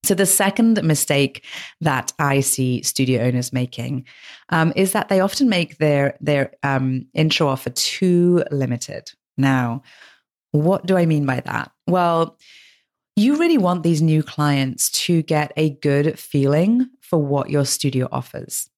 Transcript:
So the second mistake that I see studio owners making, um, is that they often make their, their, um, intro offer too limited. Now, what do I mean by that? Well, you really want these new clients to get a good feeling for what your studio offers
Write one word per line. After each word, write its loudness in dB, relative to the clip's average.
So 0
the 2
second 2
mistake 0
that -2
I 2
see 0
studio 0
owners -2
making, -6
um, 2
is 2
that -2
they 2
often 0
make 0
their, 2
their, 0
um, -2
intro 0
offer -4
too 2
limited. -6
Now, 0
what 0
do 0
I 2
mean 2
by 2
that? -8
Well, 0
you 4
really 2
want 0
these 2
new 4
clients -2
to 0
get 0
a 2
good 0
feeling 2
for -2
what -2
your 0
studio -2
offers -10